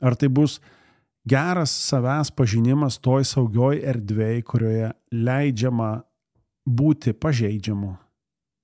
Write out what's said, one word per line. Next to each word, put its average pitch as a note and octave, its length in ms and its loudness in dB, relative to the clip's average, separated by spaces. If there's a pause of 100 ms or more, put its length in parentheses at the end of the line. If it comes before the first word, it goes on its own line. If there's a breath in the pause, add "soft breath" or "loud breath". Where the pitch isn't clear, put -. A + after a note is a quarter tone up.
Ar B2 140 2
tai C#3+ 160 2
bus C#3+ 240 2 (720 soft breath)
geras D#3 440 0
savęs C3+ 640 -2
pažinimas B2 680 0
toj C3 240 2
saugioj B2+ 560 0
erdvėj, A2 640 -2
kurioje A2 440 0 (200)
leidžiama A#2+ 800 0 (760)
būti C3+ 480 2
pažeidžiamu? G#2 800 -2 (720)